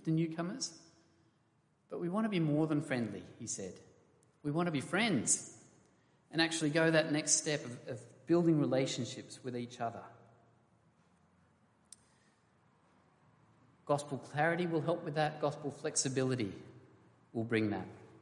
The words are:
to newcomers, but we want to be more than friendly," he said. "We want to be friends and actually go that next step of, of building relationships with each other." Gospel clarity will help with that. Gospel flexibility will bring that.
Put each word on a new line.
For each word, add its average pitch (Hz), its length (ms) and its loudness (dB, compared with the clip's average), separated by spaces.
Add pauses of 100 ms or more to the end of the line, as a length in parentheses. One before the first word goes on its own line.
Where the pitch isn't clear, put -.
to 160 80 0
newcomers, 160 580 -2 (1200)
but - 120 -6
we 170 80 -2
want 214 160 0
to 220 40 2
be 185 120 2
more 151 260 4
than 151 140 2
friendly," 110 420 -2 (160)
he 117 80 -10
said. 95 260 -6 (720)
"We 147 80 -2
want 170 160 0
to 175 60 -2
be 135 80 0
friends 180 680 0 (800)
and 160 120 -2
actually 160 300 0
go 160 200 4
that 156 220 4
next 151 220 2
step 147 280 0
of, 123 80 -10 (160)
of - 400 -12
building 165 320 6
relationships 131 880 0
with 123 100 -6
each 120 240 -8
other." 110 240 -6 (3750)
Gospel 143 320 0
clarity 170 500 0
will 165 140 2
help 170 240 -2
with 147 100 -6
that. 151 240 0
Gospel 143 320 -2
flexibility 127 800 0 (800)
will 113 140 -2
bring 110 240 4
that. 92 180 -2 (340)